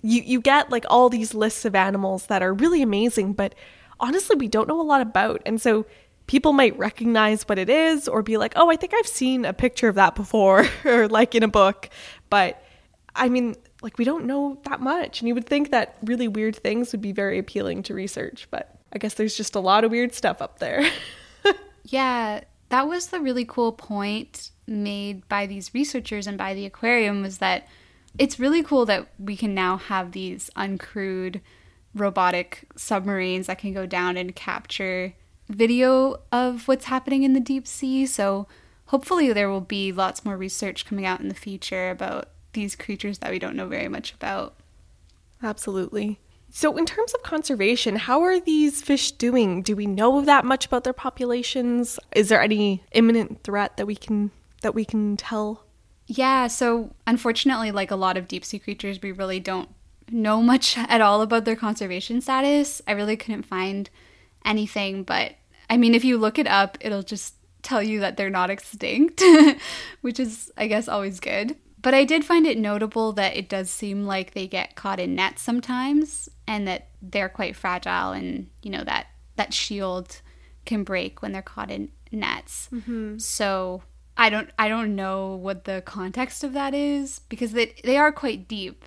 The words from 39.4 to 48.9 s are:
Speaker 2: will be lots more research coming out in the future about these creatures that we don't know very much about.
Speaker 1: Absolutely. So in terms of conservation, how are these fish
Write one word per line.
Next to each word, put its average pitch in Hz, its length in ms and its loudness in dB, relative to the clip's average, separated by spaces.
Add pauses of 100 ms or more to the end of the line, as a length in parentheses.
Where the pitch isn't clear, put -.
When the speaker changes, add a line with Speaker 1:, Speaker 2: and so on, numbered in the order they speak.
Speaker 2:
will 196 120 -2
be 196 300 -4
lots 185 320 -2
more 202 140 -6
research 190 480 -8
coming 196 200 -6
out 185 140 -2
in 196 100 -6
the 196 60 -8
future 185 540 -8
about 185 400 -8 (240)
these 202 220 -6
creatures 202 440 -8
that - 120 -8
we 185 80 -6
don't 185 160 -8
know 185 120 -8
very - 200 -6
much - 260 -10
about. - 420 -8 (880)
Speaker 1:
Absolutely. 208 760 -6 (340)
So - 220 2
in 330 100 0
terms 466 280 -4
of 508 100 -6
conservation, 240 720 0
how 247 280 2
are 370 160 4
these 302 420 2
fish - 320 0